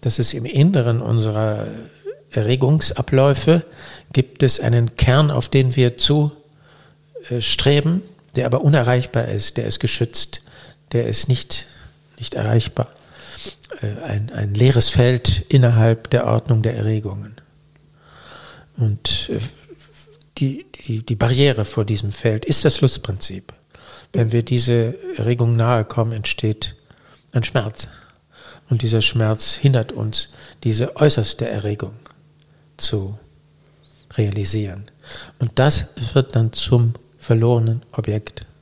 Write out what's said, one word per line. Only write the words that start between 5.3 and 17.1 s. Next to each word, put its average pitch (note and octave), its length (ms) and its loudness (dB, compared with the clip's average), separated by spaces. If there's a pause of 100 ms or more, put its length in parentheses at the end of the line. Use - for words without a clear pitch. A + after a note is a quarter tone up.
auf B2+ 160 -2
den C3 280 2
wir B2 220 2
zu, D3 340 2 (1000)
äh, B2 100 -4
streben, D3 640 2 (340)
der B2 100 -2
aber B2 160 0
unerreichbar B2 640 2
ist, G#2 320 -6
der A#2 80 -4
ist A2 140 -4
geschützt, - 640 -4 (480)
der A#2+ 160 -2
ist A2 220 -2
nicht, - 380 -2 (500)
nicht - 160 -12
erreichbar. - 560 -2 (920)
Äh, G#2 220 -8
ein, G#2 300 -6
ein G#2+ 200 -4
leeres A#2+ 360 4
Feld - 580 2
innerhalb A2+ 600 4
der B2 180 0
Ordnung A2+ 340 2
der A2 140 -2
Erregungen. G#2 600 -4 (1400)